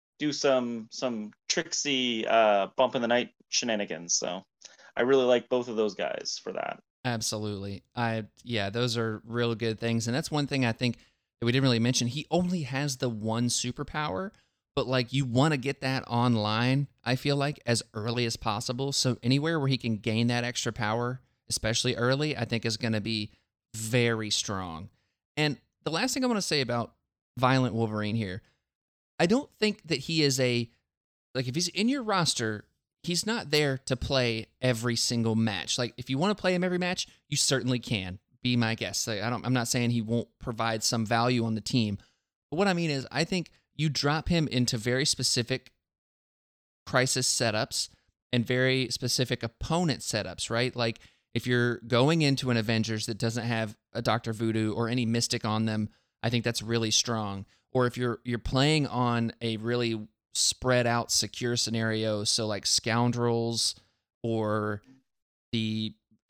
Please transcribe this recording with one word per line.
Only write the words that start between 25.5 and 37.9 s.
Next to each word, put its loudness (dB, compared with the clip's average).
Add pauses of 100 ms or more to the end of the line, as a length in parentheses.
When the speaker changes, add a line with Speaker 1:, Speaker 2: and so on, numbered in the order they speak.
Speaker 2:
the -2
last 0
thing 0
I 2
wanna 2
say 0
about -2 (420)
Violent 4
Wolverine 0
here, -4 (760)
I 4
don't 2
think -2
that 0
he -2
is 4
a, 0 (640)
like, -2
if -4
he's -2
in 0
your 0
roster, 0 (360)
he's -2
not -4
there 2
to -2
play 0 (160)
every 0
single 0
match. 0
Like, -4
if -12
you -2
wanna 2
play 0
him 0
every 0
match, -2 (220)
you -2
certainly 2
can. -4 (240)